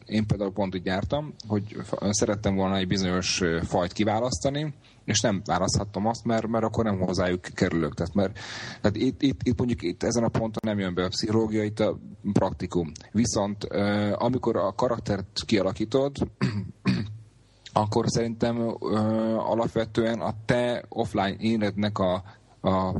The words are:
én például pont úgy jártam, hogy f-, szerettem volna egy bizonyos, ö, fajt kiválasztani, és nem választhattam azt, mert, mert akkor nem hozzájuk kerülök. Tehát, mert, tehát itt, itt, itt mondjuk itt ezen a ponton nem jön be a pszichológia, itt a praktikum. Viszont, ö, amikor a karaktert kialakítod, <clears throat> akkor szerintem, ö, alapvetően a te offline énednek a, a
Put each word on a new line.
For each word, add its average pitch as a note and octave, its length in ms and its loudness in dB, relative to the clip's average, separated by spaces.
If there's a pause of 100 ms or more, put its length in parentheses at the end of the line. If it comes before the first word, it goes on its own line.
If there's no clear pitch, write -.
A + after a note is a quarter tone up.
én G#2+ 200 0
például G2+ 260 0
pont F#2+ 220 -2
úgy F2+ 100 -4
jártam, G#2 500 -2 (140)
hogy G#2 340 -2
f-, - 120 -8 (160)
szerettem G#2 440 2
volna F#2+ 220 2
egy F#2+ 100 0
bizonyos, F2+ 540 0
ö, E2+ 220 2
fajt F2 300 2
kiválasztani, B2+ 840 0 (300)
és G#2 160 0
nem G#2 240 2
választhattam F#2+ 640 0
azt, A#2 180 -2
mert, A2+ 220 0
mert A2+ 180 0
akkor A2 200 0
nem G#2 140 0
hozzájuk F2+ 420 0
kerülök. E2 540 0
Tehát, - 200 -4
mert, G2 240 0 (420)
tehát G2+ 160 2
itt, B2+ 260 0
itt, - 200 2
itt - 160 2
mondjuk A#2+ 240 0
itt F2 200 -4
ezen A#2 220 2
a A2 40 2
ponton A2 380 -2
nem G#2+ 120 0
jön F#2 160 0
be F2+ 100 2
a F2+ 40 2
pszichológia, G#2+ 540 2
itt G#2+ 180 -2
a G#2 180 2 (340)
praktikum. F2 600 0 (200)
Viszont, G#2 560 0
ö, G#2 500 2
amikor A#2+ 380 2
a F#2+ 180 2
karaktert A2 720 -2
kialakítod, C3+ 680 2 (220)
<clears throat> - 1300 -4
akkor G#2+ 360 2
szerintem, A#2 720 -2
ö, G2+ 160 -2 (400)
alapvetően A2+ 840 0
a F2+ 140 -2 (100)
te B2 440 2
offline G#2+ 500 -2
énednek G#2 600 0
a, F#2 240 2 (460)
a F#2 320 2